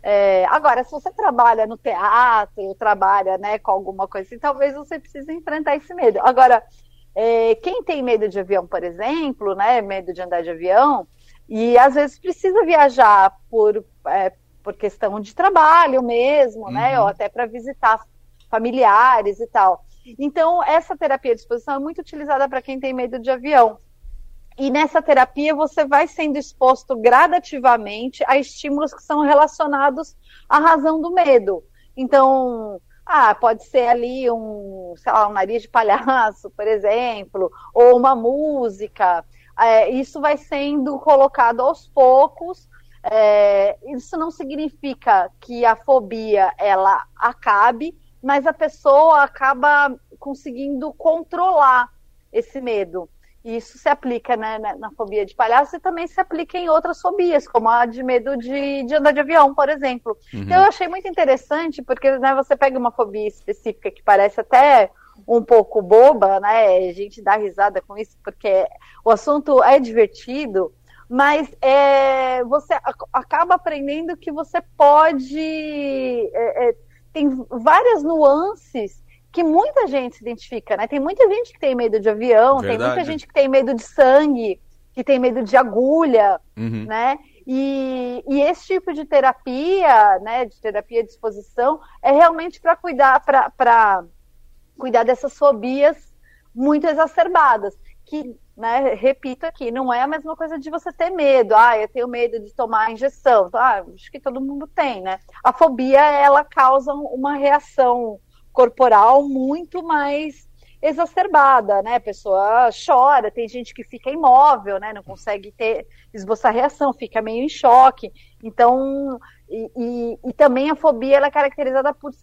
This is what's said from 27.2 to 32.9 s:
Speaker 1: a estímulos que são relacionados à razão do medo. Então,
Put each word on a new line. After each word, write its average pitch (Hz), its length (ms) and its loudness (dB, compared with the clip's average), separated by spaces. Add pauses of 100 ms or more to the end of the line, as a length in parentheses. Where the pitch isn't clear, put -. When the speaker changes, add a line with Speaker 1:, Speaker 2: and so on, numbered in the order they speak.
Speaker 1:
a 269 100 2
estímulos 285 560 -6
que - 80 -20
são 302 200 -4
relacionados 294 960 0 (320)
à 294 120 2
razão 320 420 2
do 339 100 -6
medo. 247 520 0 (340)
Então, 254 800 0 (260)